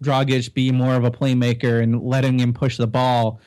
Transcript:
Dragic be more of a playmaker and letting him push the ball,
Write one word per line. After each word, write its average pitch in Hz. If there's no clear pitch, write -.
Dragic 131
be 131
more 127
of 123
a 120
playmaker 120
and 117
letting 131
him 123
push 131
the 117
ball, 117